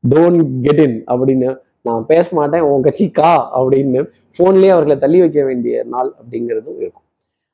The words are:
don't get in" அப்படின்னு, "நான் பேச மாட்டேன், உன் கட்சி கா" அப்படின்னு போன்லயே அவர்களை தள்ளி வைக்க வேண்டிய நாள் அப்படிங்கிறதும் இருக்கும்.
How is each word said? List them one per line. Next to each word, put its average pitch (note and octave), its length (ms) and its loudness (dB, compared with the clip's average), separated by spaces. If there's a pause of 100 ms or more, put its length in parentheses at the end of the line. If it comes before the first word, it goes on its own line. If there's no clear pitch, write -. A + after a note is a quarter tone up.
don't E3+ 320 4 (200)
get D3 220 2
in" A2+ 240 -2
அப்படின்னு, C3 500 -2 (240)
"நான் A2+ 240 -4
பேச E3+ 300 0
மாட்டேன், D3+ 260 0
உன் C#3+ 200 0
கட்சி D#3+ 280 0
கா" D#3 520 0
அப்படின்னு C3+ 480 0 (280)
போன்லயே F#3+ 300 4
அவர்களை D3+ 300 2
தள்ளி D3 220 2
வைக்க D3+ 240 2
வேண்டிய A#2+ 400 -4
நாள் B2+ 280 -6
அப்படிங்கிறதும் A#2 680 -10
இருக்கும். - 260 -12 (500)